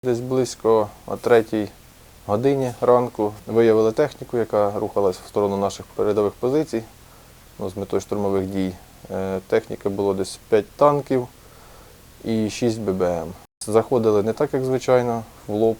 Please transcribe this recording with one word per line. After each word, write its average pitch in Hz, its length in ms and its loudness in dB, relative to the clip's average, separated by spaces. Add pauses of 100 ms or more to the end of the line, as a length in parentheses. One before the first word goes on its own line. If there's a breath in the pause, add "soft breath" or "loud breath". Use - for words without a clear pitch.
Десь 123 160 0
близько 120 680 0 (200)
о 101 80 -6
третій 110 520 2 (600)
годині 127 440 0 (100)
ранку 123 500 2 (160)
виявили 110 440 4
техніку, 131 460 -2
яка 107 420 0
рухалась 98 460 0
в - 20 -20
сторону 101 300 0
наших 98 280 -4 (100)
передових 101 380 0
позицій, 127 500 -2 (760 loud breath)
ну, 104 100 -6
з 95 80 -12
метою 98 240 -4
штурмових 98 440 -2
дій. 95 280 -4 (380)
Е, 95 360 -4
техніки 110 420 -2
було 101 240 -2
десь 95 260 -6 (100)
п'ять 104 220 2
танків 139 560 2 (960 loud breath)
і 110 260 -2
шість 113 300 -2
Б 98 140 -2
Б 95 80 -2
М. 87 320 -2 (340)
Заходили 110 560 2
не 110 100 -2
так, 147 200 -4
як 131 120 -2
звичайно, 123 580 0 (240)
в 104 60 -6
лоб 110 260 2